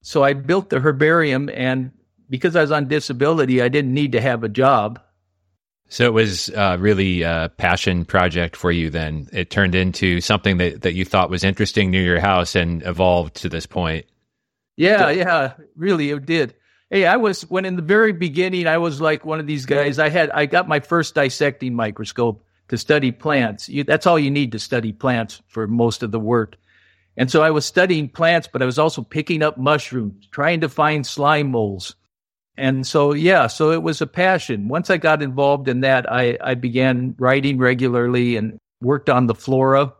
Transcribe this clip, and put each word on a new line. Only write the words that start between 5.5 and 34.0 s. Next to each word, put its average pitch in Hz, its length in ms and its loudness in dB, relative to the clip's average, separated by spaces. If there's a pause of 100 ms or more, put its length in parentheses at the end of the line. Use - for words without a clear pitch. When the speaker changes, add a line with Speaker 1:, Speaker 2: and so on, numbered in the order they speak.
Speaker 2:
So - 160 -2
it 120 80 4
was, 110 380 0
uh, 98 280 0
really 95 440 2
a 82 340 -2
passion 90 480 0
project 87 500 0
for - 160 -2
you 82 200 0
then. 78 420 -6
It 92 180 -6
turned 92 240 0
into 92 460 0
something 98 380 0
that, 87 240 -2
that 90 120 -2
you 92 100 -4
thought 90 260 0
was 90 120 -4
interesting 98 480 0
near 92 120 2
your 87 180 2
house 92 340 0
and 85 320 -2
evolved 87 500 0
to - 120 -10
this 82 180 -8
point. 80 400 -6 (680)
Speaker 1:
Yeah, 196 220 2
Speaker 2:
So 180 100 4
Speaker 1:
yeah, 160 440 0 (220)
really, 160 360 -2
it 143 160 -6
did. 156 280 -2 (360)
Hey, 190 160 2
I 185 100 6
was, 214 340 -2
when 185 140 -2
in 185 120 -4
the 175 60 -6
very 214 300 4
beginning, 175 540 -2
I 160 120 2
was 160 220 -2
like 156 240 0
one 156 160 -6
of 151 60 -10
these 143 200 -6
guys. 143 320 0
I 156 120 2
had, 160 200 0
I 151 160 0
got 175 220 0
my 151 120 0
first 165 340 -2
dissecting 139 600 0
microscope 113 720 -4 (240)
to 120 100 -4
study 139 320 2
plants. 120 580 -2
You, 143 160 -6
that's 151 220 0
all 170 120 4
you 143 120 0
need 139 220 -2
to 110 60 -8
study 113 340 -4
plants 120 560 -4
for 110 180 -6
most 117 360 0
of 110 100 -6
the 113 80 -4
work. 110 360 -2 (600)
And 127 140 -2
so 156 120 4
I 160 80 4
was 151 140 0
studying 175 440 0
plants, 165 440 0
but 127 100 -4
I - 20 0
was 127 140 -2
also 156 240 0
picking 156 400 -4
up 151 140 0
mushrooms, 127 760 -2
trying 156 300 0
to 160 60 -2
find 151 380 0
slime 147 440 0
moles. 104 440 -4 (640)
And 131 300 -2
so, 143 260 2
yeah, 160 340 4
so 156 240 0
it 160 120 0
was 160 180 -4